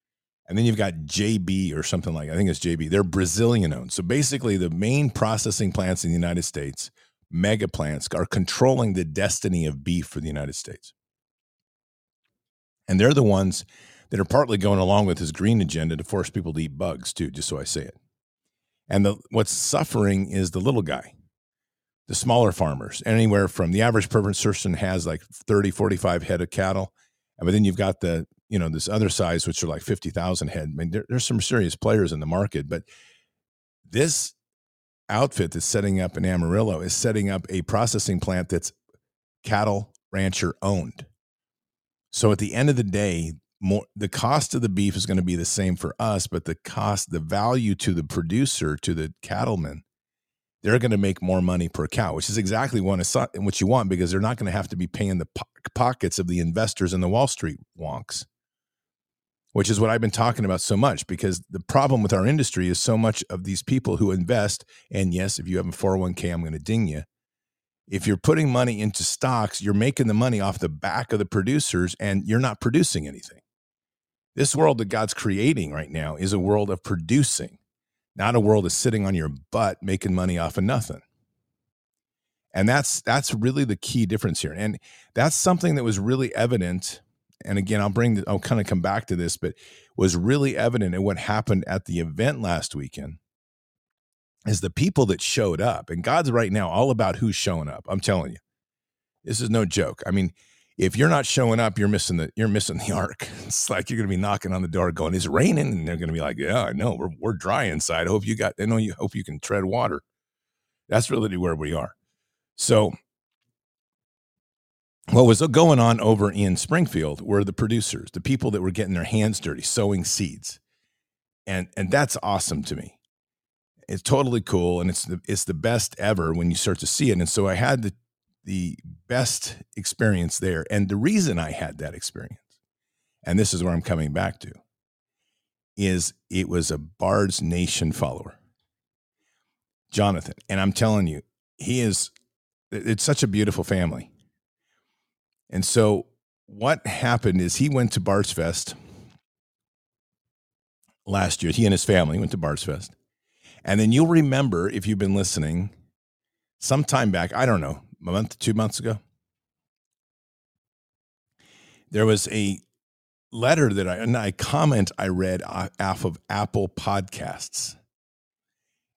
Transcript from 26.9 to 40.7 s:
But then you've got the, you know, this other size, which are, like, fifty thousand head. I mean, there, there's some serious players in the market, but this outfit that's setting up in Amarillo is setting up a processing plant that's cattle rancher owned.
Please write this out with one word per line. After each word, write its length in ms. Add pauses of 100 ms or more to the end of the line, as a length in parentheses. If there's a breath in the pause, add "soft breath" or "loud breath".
But 140
then 140
you've 100
got 240
the, 260 (240)
you 80
know, 120
this 180
other 220
size, 360
which 160
are, 60
like, 140
fifty 280
thousand 380
head. 240
I 40
mean, 160
there, 180
there's 160
some 160
serious 340
players 380
in 80
the 40
market, 440
but 140 (1040 soft breath)
this 460 (760)
outfit 420
that's 140
setting 340
up 160
in 100
Amarillo 540
is 140
setting 360
up 200
a 140
processing 580
plant 280
that's 220 (720)
cattle 500 (180)
rancher 500
owned. 440 (1080)